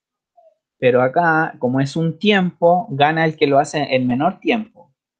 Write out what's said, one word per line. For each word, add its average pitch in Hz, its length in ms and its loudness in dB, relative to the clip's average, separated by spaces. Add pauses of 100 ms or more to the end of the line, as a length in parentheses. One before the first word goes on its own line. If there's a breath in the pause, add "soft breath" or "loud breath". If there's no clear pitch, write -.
(800)
Pero 123 220 2
acá, 160 580 0
como 160 220 -2
es 139 140 -6
un 165 220 -4
tiempo, 180 720 0
gana 151 360 0
el 156 120 -2
que 147 100 2
lo 139 120 2
hace 147 360 -2
en 127 120 0
menor 143 320 -2
tiempo. - 540 -6 (260)